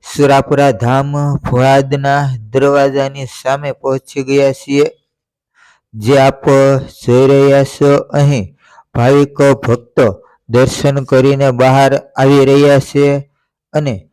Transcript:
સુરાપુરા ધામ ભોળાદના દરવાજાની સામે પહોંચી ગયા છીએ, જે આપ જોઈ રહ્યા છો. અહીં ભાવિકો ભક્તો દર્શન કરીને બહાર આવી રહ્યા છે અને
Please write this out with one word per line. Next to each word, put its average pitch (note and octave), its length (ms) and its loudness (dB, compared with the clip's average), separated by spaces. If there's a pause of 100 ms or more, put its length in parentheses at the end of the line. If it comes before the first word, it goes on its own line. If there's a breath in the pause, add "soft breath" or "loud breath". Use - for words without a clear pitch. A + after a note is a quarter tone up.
(100)
સુરાપુરા C#3 600 0 (100)
ધામ C3+ 280 -2 (340)
ભોળાદના C#3 760 -2 (320)
દરવાજાની C#3 760 -2
સામે C#3 420 -6
પહોંચી C3+ 520 -8
ગયા C#3 360 0
છીએ, C#3+ 260 -2 (1080 soft breath)
જે A2 240 -2
આપ C3+ 260 0 (560)
જોઈ B2+ 280 2
રહ્યા C#3 440 2
છો. C#3+ 180 0 (200)
અહીં C#3+ 360 -2 (480 soft breath)
ભાવિકો C#3+ 520 0 (180)
ભક્તો A#2+ 420 -2 (420 soft breath)
દર્શન C3 560 0
કરીને C#3 480 2
બહાર C3 400 2
આવી C#3 580 0
રહ્યા C#3+ 380 4
છે C#3+ 180 0 (680)
અને D3 200 -4 (180)